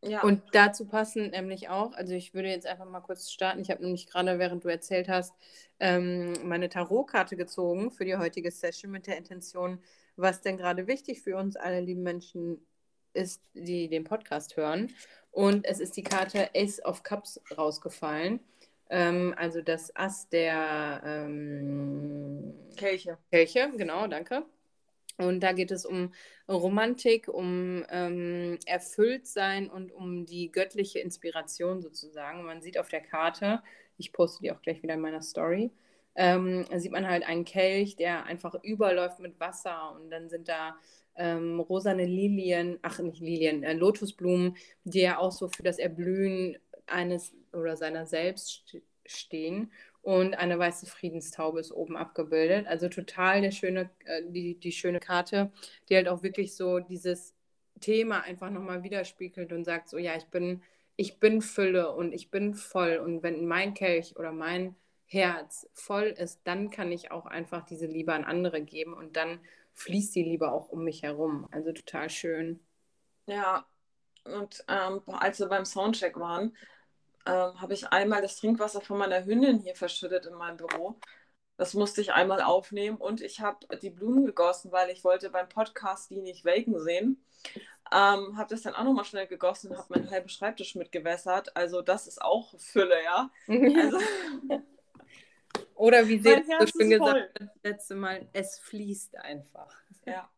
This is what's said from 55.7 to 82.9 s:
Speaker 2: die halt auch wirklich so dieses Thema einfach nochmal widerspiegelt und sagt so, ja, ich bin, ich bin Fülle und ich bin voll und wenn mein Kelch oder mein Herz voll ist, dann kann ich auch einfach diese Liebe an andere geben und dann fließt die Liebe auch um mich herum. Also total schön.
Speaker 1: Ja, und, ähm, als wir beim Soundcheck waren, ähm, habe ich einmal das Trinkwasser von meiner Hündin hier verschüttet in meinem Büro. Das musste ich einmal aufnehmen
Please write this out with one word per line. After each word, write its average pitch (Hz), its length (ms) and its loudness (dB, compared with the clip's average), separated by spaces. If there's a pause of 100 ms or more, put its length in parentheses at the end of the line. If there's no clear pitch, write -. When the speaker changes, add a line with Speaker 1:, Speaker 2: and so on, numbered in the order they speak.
Speaker 2:
die 190 80 8
halt 180 120 6
auch 175 140 -2
wirklich 196 340 -4
so 180 240 0
dieses 180 540 -6 (460)
Thema 220 420 2
einfach 185 280 -10
nochmal 185 320 -8
widerspiegelt 185 720 -8
und 170 120 -6
sagt 170 240 -4
so, - 100 -8
ja, 170 180 -4
ich 160 100 -10
bin, 180 360 -2 (340)
ich 196 240 -4
bin 220 200 6
Fülle 185 520 2
und 170 200 -4
ich - 180 -12
bin 202 240 -2
voll 175 420 0
und 165 260 -4
wenn 170 240 -2
mein 190 280 0
Kelch 175 420 0
oder 165 160 -8
mein 180 420 -4 (320)
Herz 180 640 -2
voll 208 340 -2
ist, 175 380 -6
dann 196 260 -4
kann 180 200 -6
ich 175 220 -8
auch 165 140 -10
einfach 170 380 -8
diese 165 220 -10
Liebe 160 260 -4
an 156 120 -2
andere 170 380 0
geben 160 320 -8
und 160 220 -10
dann 165 240 -2 (340)
fließt 202 400 -2
die 175 100 2
Liebe 160 280 0
auch - 160 -4
um 165 160 -6
mich 156 180 -4
herum. 147 480 -4
Also 156 220 -6
total 160 380 -8
schön. 165 500 -6 (680)
Speaker 1:
Ja, 202 400 0 (580)
und, 202 440 -10
ähm, 190 380 0
als 190 320 -2
wir 202 80 2
beim 190 180 2
Soundcheck 196 540 0
waren, 170 380 -2 (680)
ähm, 180 360 0
habe 190 120 -4
ich 196 160 -6
einmal 208 320 4
das 190 160 -4
Trinkwasser 214 440 0
von 202 180 -4
meiner 185 260 2
Hündin 233 360 6
hier 180 160 -10
verschüttet 175 500 -2
in 175 80 -12
meinem 170 220 -10
Büro. 165 400 -6 (600)
Das 180 160 -2
musste 202 280 2
ich 196 120 0
einmal 190 300 4
aufnehmen 202 540 2